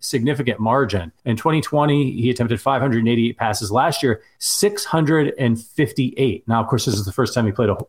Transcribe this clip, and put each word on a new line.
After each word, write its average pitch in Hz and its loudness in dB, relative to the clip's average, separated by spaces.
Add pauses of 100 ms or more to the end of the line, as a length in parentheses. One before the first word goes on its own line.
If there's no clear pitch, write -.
significant 123 -2
margin. 110 0 (100)
In 117 0
twenty 160 2
twenty, 147 0
he 117 0
attempted 120 0
five 135 0
hundred 117 2
eighty-eight 117 2
passes. 107 -4
Last 143 2
year, 120 0 (180)
six - -2
hundred 156 0
and 117 2
fifty-eight. - -2
Now, 117 2
of 117 -2
course, 120 0
this 117 0
is 101 -2
the 95 -6
first 123 0
time 120 2
he 101 0
played 110 0
a, 95 0 (120)